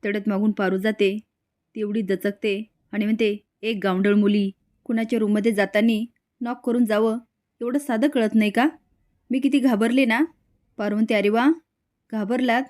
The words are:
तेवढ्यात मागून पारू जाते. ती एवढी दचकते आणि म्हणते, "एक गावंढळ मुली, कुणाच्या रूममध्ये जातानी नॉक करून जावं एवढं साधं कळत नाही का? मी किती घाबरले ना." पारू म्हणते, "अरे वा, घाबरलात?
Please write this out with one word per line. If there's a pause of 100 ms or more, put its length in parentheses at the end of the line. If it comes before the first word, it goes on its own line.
तेवढ्यात
मागून
पारू
जाते. (560)
ती
एवढी
दचकते (280)
आणि
म्हणते, (260)
"एक
गावंढळ
मुली, (340)
कुणाच्या
रूममध्ये
जातानी (340)
नॉक
करून
जावं (420)
एवढं
साधं
कळत
नाही
का? (600)
मी
किती
घाबरले
ना." (560)
पारू
म्हणते,
"अरे
वा, (640)
घाबरलात?